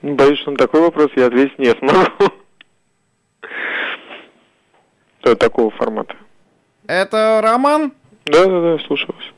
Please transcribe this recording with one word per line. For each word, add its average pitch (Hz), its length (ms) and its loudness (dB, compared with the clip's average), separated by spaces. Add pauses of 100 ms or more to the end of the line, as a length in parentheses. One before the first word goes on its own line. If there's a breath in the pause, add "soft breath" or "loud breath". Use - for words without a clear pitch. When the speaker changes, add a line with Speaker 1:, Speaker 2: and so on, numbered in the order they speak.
Speaker 1:
Ну, 147 140 -6
боюсь, 139 240 4
что - 100 -10
на 139 80 -6
такой 135 240 2
вопрос 151 340 2
я 127 100 4
ответить 127 320 0
не 131 200 2
смогу. 160 400 2
<laughs> 196 160 2 (3000 loud breath)
Э, 123 100 4
такого 113 380 0
формата. 113 420 -8 (720)
Speaker 2:
Это 214 560 0
Роман? 269 500 0 (320)
Speaker 1:
Да, 175 220 4
да, 185 140 0
да, 165 260 0
слушаю - 300 -6
вас. - 80 -20 (140)